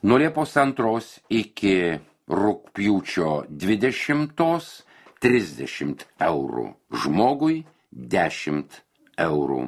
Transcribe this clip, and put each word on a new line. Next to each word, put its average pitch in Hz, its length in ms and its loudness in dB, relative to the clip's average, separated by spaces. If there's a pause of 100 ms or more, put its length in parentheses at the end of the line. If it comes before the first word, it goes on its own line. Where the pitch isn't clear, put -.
Nuo 123 160 6
Liepos 156 360 -2
antros 117 680 0
iki 95 720 2 (280)
rugpjūčio 95 1200 0
dvidešimtos, 143 1200 -2 (440)
trisdešimt 73 880 -2 (160)
eurų, 64 480 -2 (240)
žmogui 135 720 0 (260)
dešimt 76 960 -4 (340)
eurų. 73 500 0